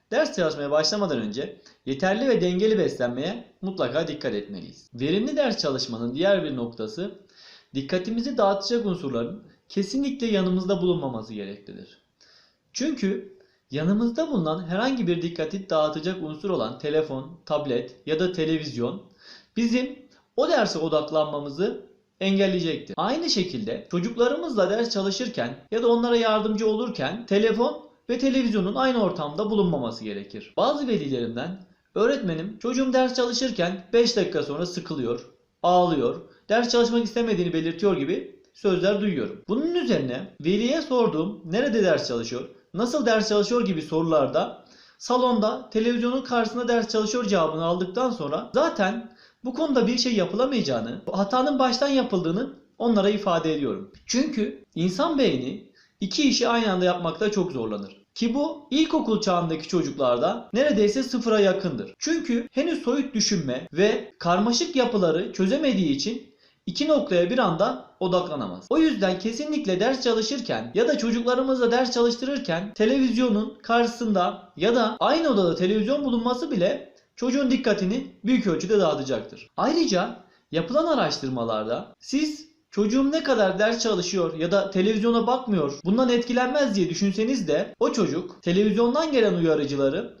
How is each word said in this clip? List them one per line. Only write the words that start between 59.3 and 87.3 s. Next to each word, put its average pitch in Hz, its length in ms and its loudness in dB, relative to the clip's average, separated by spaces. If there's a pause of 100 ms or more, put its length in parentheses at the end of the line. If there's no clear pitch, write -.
çocuklarda 143 840 0
neredeyse 226 500 2
sıfıra 226 380 2
yakındır. 180 580 0
Çünkü 262 540 -2
henüz 311 300 -2
soyut 269 320 -2
düşünme 151 580 -2
ve 196 460 0
karmaşık 220 580 2
yapıları 196 560 2
çözemediği 196 580 2
için 208 440 -4 (320)
iki 285 220 -2
noktaya 185 420 4
bir 247 80 0
anda 208 520 0 (100)
odaklanamaz. 143 680 -2
O 285 80 4
yüzden 196 400 2
kesinlikle 233 640 -2
ders 254 240 0
çalışırken 220 720 -2
ya 214 140 4
da 285 100 2
çocuklarımızla 247 720 0
ders 240 240 2
çalıştırırken 233 800 0
televizyonun 240 880 2
karşısında 226 920 0
ya 208 180 2
da 226 260 2
aynı 302 280 2
odada 190 260 4
televizyon 214 500 2
bulunması 240 460 0
bile 196 440 0 (220)
çocuğun 254 340 0
dikkatini 233 720 0
büyük 240 220 2
ölçüde 185 320 2
dağıtacaktır. 135 800 -2
Ayrıca 202 680 0 (280)
yapılan 226 340 0
araştırmalarda 127 1120 -2
siz 302 460 -4 (240)
"Çocuğum 254 420 2
ne 320 100 0
kadar 208 360 2
ders 233 240 2
çalışıyor 175 560 -2
ya 170 140 0
da 196 180 2
televizyona 220 560 2
bakmıyor, 202 580 0
bundan 233 240 4
etkilenmez." 247 640 2
diye 175 160 2
düşünseniz 196 580 0